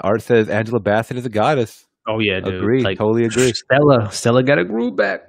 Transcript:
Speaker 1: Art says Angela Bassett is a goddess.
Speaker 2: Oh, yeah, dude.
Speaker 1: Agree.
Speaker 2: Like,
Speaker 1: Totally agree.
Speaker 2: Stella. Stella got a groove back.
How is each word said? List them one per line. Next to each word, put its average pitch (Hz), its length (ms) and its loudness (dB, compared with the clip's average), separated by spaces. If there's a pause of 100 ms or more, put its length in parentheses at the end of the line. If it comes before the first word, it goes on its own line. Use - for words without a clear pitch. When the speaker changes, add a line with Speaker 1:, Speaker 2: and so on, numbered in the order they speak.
Speaker 1:
Art 110 160 0
says 113 300 2
Angela 113 280 -2
Bassett 107 380 -2
is 123 80 -6
a 127 60 -8
goddess. 113 560 -2 (200)
Speaker 2:
Oh, 110 140 -4
yeah, 98 200 0
dude. 95 160 -6
Speaker 1:
Agree. 110 260 0
Speaker 2:
Like, 95 160 -2
Speaker 1:
Totally 113 260 0
agree. 120 300 0
Speaker 2:
Stella. 131 580 2
Stella 120 300 2
got 139 160 2
a 175 80 0
groove 233 280 -4
back. - 340 -2